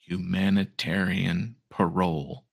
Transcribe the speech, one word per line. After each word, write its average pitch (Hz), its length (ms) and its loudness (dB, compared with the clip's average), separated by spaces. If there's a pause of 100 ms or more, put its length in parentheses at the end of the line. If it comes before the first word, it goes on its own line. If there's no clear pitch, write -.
Humanitarian 92 1600 0 (120)
parole. 85 840 0